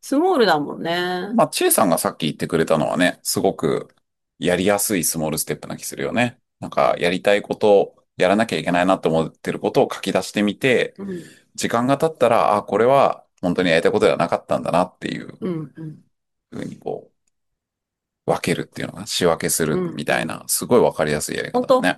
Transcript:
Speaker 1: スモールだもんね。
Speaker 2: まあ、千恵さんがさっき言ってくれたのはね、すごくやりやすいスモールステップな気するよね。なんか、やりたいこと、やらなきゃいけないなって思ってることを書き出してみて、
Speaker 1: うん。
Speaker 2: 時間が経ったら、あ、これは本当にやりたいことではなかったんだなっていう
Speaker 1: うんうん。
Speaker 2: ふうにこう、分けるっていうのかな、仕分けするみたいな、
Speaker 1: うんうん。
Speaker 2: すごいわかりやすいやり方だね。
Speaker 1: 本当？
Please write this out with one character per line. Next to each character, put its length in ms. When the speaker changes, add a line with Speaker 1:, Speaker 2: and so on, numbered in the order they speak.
Speaker 1:
ス 160
モ 160
ー 60
ル 80
だ 120
も 160
ん 60
ね。 540
Speaker 2:
ま 80
あ、 60
千 160
恵 60
さ 140
ん 40
が 100
さ 100
っ 80
き 80
言 80
っ 20
て 120
く 100
れ 80
た 140
の 80
は 100
ね、 240
す 180
ご 140
く 360
や 160
り 100
や 140
す 180
い 60
ス 160
モ 80
ー 20
ル 80
ス 80
テ 80
ッ 60
プ 80
な 100
気 80
す 100
る 60
よ 100
ね。 280
な 100
ん 20
か、 260
や 140
り 100
た 140
い 80
こ 100
と、 540
や 100
ら 80
な 120
き 60
ゃ 40
い 80
け 60
な 100
い 60
な 80
っ 60
て 60
思 200
っ 40
て 200
る 80
こ 100
と 140
を 100
書 80
き 100
出 120
し 80
て 100
み 160
て、 400
Speaker 1:
う 80
ん。 180
Speaker 2:
時 160
間 160
が 140
経 80
っ 100
た 100
ら、 280
あ、 80
こ 160
れ 60
は 380
本 100
当 80
に 80
や 60
り 80
た 60
い 20
こ 80
と 80
で 40
は 60
な 100
か 100
っ 100
た 100
ん 60
だ 80
な 140
っ 120
て 120
い 120
う 200
Speaker 1:
う 60
ん 280
う 80
ん。 200
Speaker 2:
ふ 80
う 80
に 120
こ 340
う、 60
分 100
け 140
る 80
っ 20
て 160
い 40
う 20
の 60
か 80
な、 40
仕 220
分 120
け 120
す 120
る 300
み 120
た 140
い 60
な、 120
Speaker 1:
う 20
ん 20
う 40
ん。 40
Speaker 2:
す 160
ご 100
い 40
わ 120
か 140
り 60
や 100
す 140
い 20
や 60
り 80
方 100
だ 0
ね。 0
Speaker 1:
本 60
当？ 120